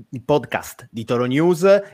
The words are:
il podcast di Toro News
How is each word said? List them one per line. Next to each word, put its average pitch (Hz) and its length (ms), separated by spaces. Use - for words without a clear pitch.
il 123 120
podcast - 680
di 110 160
Toro 123 180
News 170 560